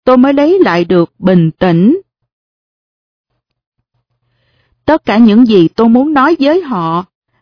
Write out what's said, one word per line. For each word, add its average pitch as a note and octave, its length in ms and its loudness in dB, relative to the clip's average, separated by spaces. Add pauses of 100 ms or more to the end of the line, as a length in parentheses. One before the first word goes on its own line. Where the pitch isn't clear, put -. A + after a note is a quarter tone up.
tôi B3+ 140 2
mới C4+ 160 2
lấy D4+ 260 0
lại F3 260 0
được F3 340 -2
bình F3+ 320 0
tĩnh. F#3 500 0 (2750)
Tất D#4 200 -2
cả G#3 120 -2
những A3+ 280 4
gì G3 220 2
tôi A3+ 220 -2
muốn C4+ 240 0
nói C#4+ 260 0
với D4+ 220 -2
họ F3+ 440 -6 (360)